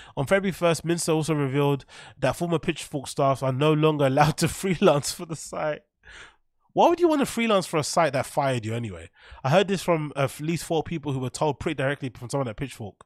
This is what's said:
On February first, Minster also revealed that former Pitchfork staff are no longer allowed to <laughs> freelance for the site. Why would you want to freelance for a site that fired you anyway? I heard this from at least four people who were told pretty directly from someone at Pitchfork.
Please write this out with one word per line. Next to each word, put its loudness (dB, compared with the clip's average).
On -2
February 2
first, 0
Minster 0
also 0
revealed 0
that 0
former 0
Pitchfork -6
staff 0
are 0
no 4
longer 4
allowed 4
to 2
<laughs> -
freelance 2
for -12
the -10
site. -6
Why 6
would 2
you 6
want 2
to 2
freelance 0
for -2
a 2
site 2
that -2
fired -2
you -4
anyway? -8
I -2
heard 6
this -2
from 0
at -2
least -4
four -2
people -6
who -4
were -6
told -2
pretty -4
directly -4
from -14
someone -2
at -10
Pitchfork. -10